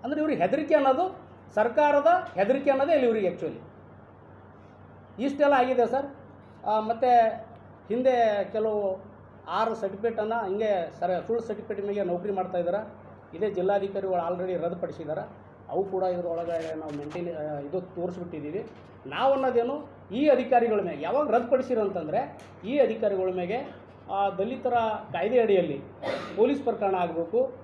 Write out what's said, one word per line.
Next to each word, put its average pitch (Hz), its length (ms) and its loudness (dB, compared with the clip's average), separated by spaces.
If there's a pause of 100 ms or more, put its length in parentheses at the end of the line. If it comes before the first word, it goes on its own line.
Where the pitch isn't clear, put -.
ಅಂದ್ರೆ 294 180 -2
ಇವ್ರಿಗೆ 302 200 0
ಹೆದರಿಕೆ 285 340 2
ಅನ್ನೋದು, 285 400 4 (380)
ಸರ್ಕಾರದ 285 800 4
ಹೆದರಿಕೆ 262 360 2
ಅನ್ನೋದೇ 277 220 4
ಇಲ್ಲಿ 262 140 4
ಇವ್ರಿಗೆ 214 200 2
actually. 151 320 -4 (1600)
ಇಷ್ಟೆಲ್ಲ 285 300 4
ಆಗಿದೆ 247 320 4
ಸರ್. 262 200 -2 (600)
ಆ, 214 140 2
ಮತ್ತು 226 600 4 (480)
ಹಿಂದೆ 233 600 2
ಕೆಲವು 208 480 -2 (500)
ಆರು 220 260 0
ಸರ್ಟಿಫಿಕೇಟನ್ನು 214 720 -2
ಹಿಂಗೆ 196 540 -2
ಸರ-, 175 280 -2
ಸುಳ್ಳು 226 160 -2
certificate 202 440 -6
ಮೇಲೆ 202 160 -2
ನೌಕರಿ 180 280 -2
ಮಾಡ್ತಾಯಿದ್ದಾರೆ. 185 800 -4 (260)
ಇದೇ 202 140 -2
ಜಿಲ್ಲಾಧಿಕಾರಿಗಳು 190 840 0
already 180 240 -4
ರದ್ದುಪಡಿಸಿದ್ದಾರೆ. 170 640 -6 (480)
ಅವು 180 140 -2
ಕೂಡ 185 200 -2
ಇದ್ರೊಳಗೆ 170 720 -4
ನಾವು 156 220 -8
maintain, 160 400 -8
ಆ, 151 220 -6
ಇದು 143 220 -6
ತೋರಿಸ್ಬಿಟ್ಟಿದ್ದೀವಿ. 170 840 -8 (380)
ನಾವು 214 280 2
ಅನ್ನೋದೇನು 262 560 0 (220)
ಈ 277 160 2
ಅಧಿಕಾರಿಗಳ 240 540 4
ಮೇಲೆ 156 200 -6
ಯಾವಾಗ 240 300 0
ರದ್ದುಪಡಿಸಿರೋ 247 500 2
ಅಂತಂದರೆ 185 560 -4 (280)
ಈ 269 140 0
ಅಧಿಕಾರಿಗಳ 208 520 2
ಮೇಲೆ, 185 440 -4 (360)
ಆ, 196 180 0
ದಲಿತರ 226 440 -2 (400)
ಕಾಯ್ದೆ 220 280 2
ಅಡಿಯಲ್ಲಿ 170 400 2 (560)
ಪೊಲೀಸ್ 262 260 4
ಪ್ರಕರಣ 208 320 0
ಆಗಬೇಕು. 175 560 0 (120)